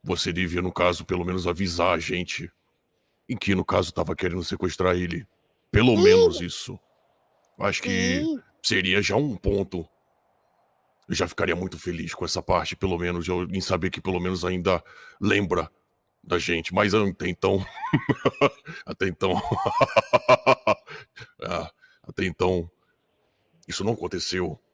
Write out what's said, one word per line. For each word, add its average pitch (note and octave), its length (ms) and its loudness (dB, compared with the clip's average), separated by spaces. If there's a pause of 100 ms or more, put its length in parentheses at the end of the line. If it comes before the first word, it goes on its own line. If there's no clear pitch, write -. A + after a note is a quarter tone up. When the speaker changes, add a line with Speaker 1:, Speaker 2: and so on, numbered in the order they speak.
Speaker 1:
você F2+ 300 -4
devia, F2 280 -2
no F2+ 100 -2
caso, E2+ 340 2
pelo F2+ 200 -2
menos F2+ 220 -2
avisar F2 480 2
a E2 40 -2
gente F2 520 -6 (760)
em A2 100 -6
que, G2 180 0
no F2+ 80 0
caso, F#2+ 300 0
tava E2+ 220 -4
querendo F2 280 -4
sequestrar F2+ 520 0
ele. E2+ 300 -4 (460)
Pelo A#2+ 240 6
Speaker 2:
Sim. F4 80 6
Speaker 1:
menos A4+ 380 8
isso. - 380 -10 (800)
Eu - 80 -4
acho - 160 0
que F#2 420 0
Speaker 2:
Sim. D#4 180 -2 (220)
Speaker 1:
seria F#2+ 380 2
já G2 140 0
um C3 200 0
ponto. F#2 520 -2 (1200)
Eu - 80 -4
já F2+ 120 0
ficaria F2 280 -2
muito F#2 240 -6
feliz E2+ 340 -8
com - 120 -6
essa E2+ 160 -4
parte, F2 340 0
pelo F#2+ 220 -2
menos, F2 300 -4
eu, F2+ 180 -2
em F#2+ 160 -4
saber F2+ 280 0
que - 120 -8
pelo F#2 180 -2
menos F2+ 260 -2
ainda F2+ 380 0 (360)
lembra F#2+ 520 0 (520)
da F2 140 -2
gente. E2+ 360 -2
Mas G2+ 200 4
até G2 360 0
então, F#2+ 360 0 (640)
<laughs> - 560 -2
até - 220 -4
então, F#2 260 0
<laughs> - 2000 0
é, E2 300 -6 (320)
até - 220 -6
então, F2+ 440 0 (960)
isso - 160 -6
não A2 100 0
aconteceu. F2 680 -4 (140)